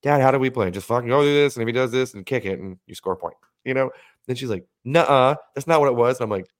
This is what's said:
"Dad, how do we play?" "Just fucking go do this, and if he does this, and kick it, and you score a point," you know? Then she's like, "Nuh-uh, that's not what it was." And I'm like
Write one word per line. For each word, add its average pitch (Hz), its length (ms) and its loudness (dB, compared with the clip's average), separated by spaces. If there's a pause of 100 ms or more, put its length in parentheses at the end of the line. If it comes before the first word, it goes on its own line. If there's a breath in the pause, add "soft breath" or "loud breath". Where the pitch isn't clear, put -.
"Dad, 143 200 2
how 131 100 6
do 135 80 2
we 131 100 0
play?" 104 220 -2
"Just 95 160 -10
fucking 120 200 -2
go 139 140 2
do 147 100 2
this, 147 240 0
and 120 60 -6
if 113 60 -4
he 120 40 -4
does 123 200 -2
this, 131 220 -2
and 98 120 -16
kick 131 200 -4
it, 95 140 -6
and 92 260 -14
you - 100 -20
score 92 180 -6
a - 20 -10
point," - 200 -10 (280)
you 131 100 -4
know? 131 160 -2 (360 loud breath)
Then 127 100 -4
she's 127 140 -8
like, 92 160 -6 (180)
"Nuh-uh, 139 520 4 (180)
that's 139 140 -10
not 160 120 4
what 143 80 4
it 127 80 0
was." 120 220 2
And 123 60 -2
I'm 107 60 -6
like 95 180 -6 (120)